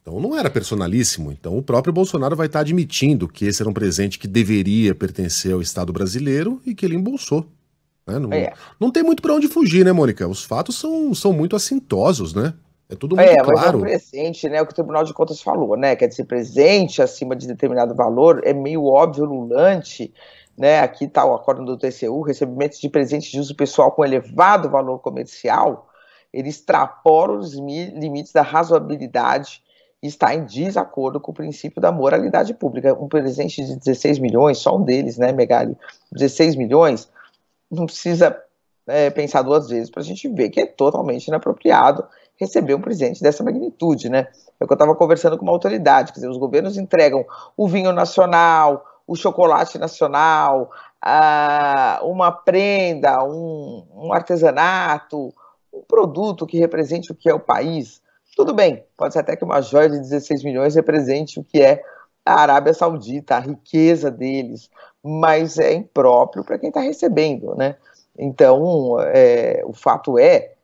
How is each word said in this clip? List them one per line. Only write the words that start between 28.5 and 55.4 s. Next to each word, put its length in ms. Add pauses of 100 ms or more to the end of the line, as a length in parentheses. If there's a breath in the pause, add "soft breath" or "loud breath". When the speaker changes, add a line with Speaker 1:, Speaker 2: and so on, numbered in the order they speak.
Speaker 2:
e 60
está 260
em 120
desacordo 720
com 120
o 40
princípio 440
da 120
moralidade 640
pública. 440
Um 80
presente 560
de 120
dezesseis 420
milhões, 400
só 180
um 60
deles, 380
né, 120
Megali? 460 (340 loud breath)
Dezesseis 440
milhões, 520 (640 soft breath)
não 160
precisa, 500 (520)
é, 240
pensar 320
duas 260
vezes 220
pra 100
gente 260
ver 220
que 100
é 60
totalmente 600
inapropriado 760 (360 soft breath)
receber 340
um 60
presente 420
dessa 220
magnitude, 640
né? 220 (280 soft breath)
É 60
o 20
que 60
eu 60
tava 180
conversando 420
com 60
uma 80
autoridade, 600
quer 60
dizer, 100
os 80
governos 400
entregam 480 (320 loud breath)
o 100
vinho 240
nacional, 920 (200 soft breath)
o 80
chocolate 640
nacional, 920 (300 loud breath)
a, 1000
uma 300
prenda, 920
um, 680
um 200
artesanato, 1200 (400 soft breath)